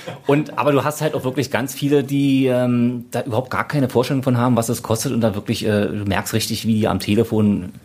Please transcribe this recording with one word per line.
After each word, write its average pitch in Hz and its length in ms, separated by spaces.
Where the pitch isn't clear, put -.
Und, 143 320
aber 131 140
du 135 120
hast 151 180
halt 156 120
auch 127 100
wirklich 127 280
ganz 131 240
viele, 143 280
die, 139 440
ähm, 123 640
da 127 100
überhaupt 107 300
gar 98 160
keine 139 200
Vorstellung 127 360
von 123 140
haben, 123 180
was 117 140
es 117 120
kostet 113 320
und 113 80
da 107 140
wirklich, 101 280
äh, 104 240
du 101 180
merkst 98 280
richtig, 110 320
wie 113 140
die 104 80
am 92 120
Telefon 104 720